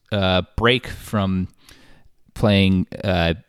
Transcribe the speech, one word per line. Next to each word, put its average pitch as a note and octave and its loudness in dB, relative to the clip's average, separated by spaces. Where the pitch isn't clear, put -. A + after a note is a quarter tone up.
uh, F#2 0
break A#2 2
from F#2+ -4
playing, G2 2
uh, E2+ 0